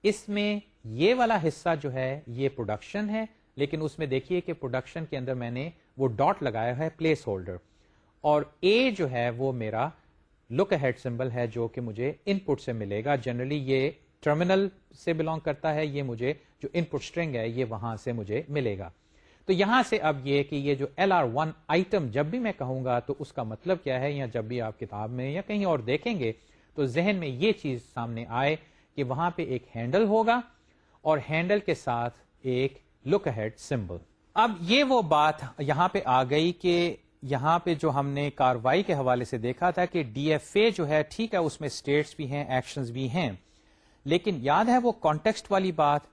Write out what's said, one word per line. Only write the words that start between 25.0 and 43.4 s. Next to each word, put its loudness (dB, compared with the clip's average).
میں -4
یا -6
کہیں -2
اور 2
دیکھیں -2
گے 0
تو 0
ذہن 2
میں -4
یہ 0
چیز -4
سامنے -6
آئے 2
کہ -2
وہاں -2
پہ -6
ایک -4
ہینڈل 2
ہوگا 4
اور 4
ہینڈل 2
کے 0
ساتھ -2
ایک -2
look 0
ahead -4
symbol۔ -4
اب 4
یہ 4
وہ 4
بات 4
یہاں 2
پہ 0
آ 4
گئی 2
کہ 0
یہاں 2
پہ 0
جو 0
ہم 0
نے -2
کاروائی 2
کے 0
حوالے 2
سے -6
دیکھا 0
تھا 0
کہ -2
ڈی -2
ایف -2
اے 6
جو -2
ہے 4
ٹھیک -4
ہے 2
اس 0
میں -6
اسٹیٹس 0
بھی -6
ہیں، -4
ایکشنز -4
بھی -4
ہیں، 0